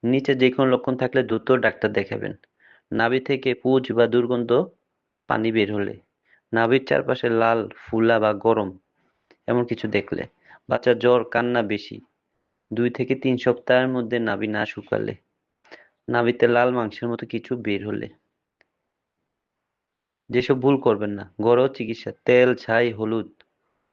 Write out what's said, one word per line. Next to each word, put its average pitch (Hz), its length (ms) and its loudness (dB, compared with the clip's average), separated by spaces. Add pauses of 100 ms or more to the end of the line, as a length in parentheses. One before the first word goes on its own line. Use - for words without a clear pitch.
নিচে 135 320 0
যে 127 160 4
কোনো 131 200 2
লক্ষণ 127 260 0
থাকলে 131 260 0
দ্রুত 110 280 -4
ডাক্তার 110 420 0
দেখাবেন। 104 400 -6 (580)
নাভি 117 280 0
থেকে 135 340 -2
পুঁজ 131 380 2
বা 117 160 4
দুর্গন্ধ 120 440 0 (800)
পানি 113 220 0
বের 110 220 2
হলে, 101 200 -4 (600)
নাভির 113 320 2
চারপাশে 131 440 -2
লাল, 113 300 2 (160)
ফুলা 113 440 0
বা 107 140 2
গরম 107 360 0 (760)
এমন 123 180 0
কিছু 117 220 -8
দেখলে, 104 360 -2 (440)
বাচ্চার 123 320 2
জ্বর, 123 240 4
কান্না 120 380 -2
বেশি, 104 360 -6 (760)
দুই 120 180 0
থেকে 123 260 -4
তিন 127 220 0
সপ্তাহের 127 520 2
মধ্যে 123 300 -2
নাভি 110 280 -2
না 107 180 -2
শুকালে, 107 480 -6 (960)
নাভিতে 120 400 0
লাল 120 240 4
মাংসের 120 380 -4
মতো 117 160 -6
কিছু - 300 -8
বের 104 300 -4
হলে। 107 220 -6 (2250)
যেসব 127 300 0
ভুল 139 180 4
করবেন 104 340 0
না, 101 120 -10 (180)
ঘরোয়া 120 320 4
চিকিৎসা, 110 380 -8 (140)
তেল, 127 300 6
ছাই, 120 360 0
হলুদ 110 380 -4 (640)